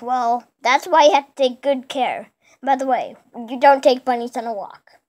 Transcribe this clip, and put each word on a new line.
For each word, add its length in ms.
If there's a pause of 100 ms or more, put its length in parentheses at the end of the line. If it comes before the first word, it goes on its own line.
Well, 440 (160)
that's 260
why 180
you 80
have 140
to 160
take 180
good 280
care. 420 (300)
By 140
the 120
way, 280 (200)
you 240
don't 240
take 200
bunnies 320
on 100
a 80
walk. 560